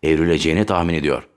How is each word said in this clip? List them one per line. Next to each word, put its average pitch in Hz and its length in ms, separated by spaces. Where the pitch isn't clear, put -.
evrileceğini 80 600
tahmin 85 280
ediyor. 71 440